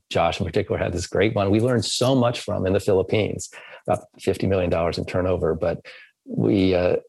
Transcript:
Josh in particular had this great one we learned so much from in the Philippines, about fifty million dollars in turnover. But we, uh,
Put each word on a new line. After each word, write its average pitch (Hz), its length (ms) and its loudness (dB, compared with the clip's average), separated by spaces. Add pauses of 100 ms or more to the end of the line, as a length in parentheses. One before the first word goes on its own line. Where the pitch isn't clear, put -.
Josh 85 320 0
in 90 40 -2
particular 90 320 -2
had 82 140 -2
this 87 160 -6
great 110 280 0
one 98 160 0
we 110 100 4
learned 120 240 0
so 123 300 0
much 120 260 0
from 98 240 -4
in 92 80 2
the 101 80 2
Philippines, 95 680 0 (380)
about - 160 -2 (160)
fifty - 260 -2
million 92 240 0
dollars 85 280 0
in 90 80 -4
turnover. 90 500 0
But 82 300 -4 (400)
we, 104 500 2
uh, 90 220 2 (120)